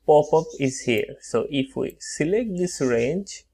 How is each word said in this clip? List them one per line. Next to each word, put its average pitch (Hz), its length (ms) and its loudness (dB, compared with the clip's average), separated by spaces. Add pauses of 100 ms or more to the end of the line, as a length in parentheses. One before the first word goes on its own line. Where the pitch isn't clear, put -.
pop-up 156 380 6 (140)
is 131 200 0
here. - 420 0
So - 300 -2
if 135 240 -4
we 131 240 -4
select 196 580 -2
this 180 240 -4
range 131 600 -2 (100)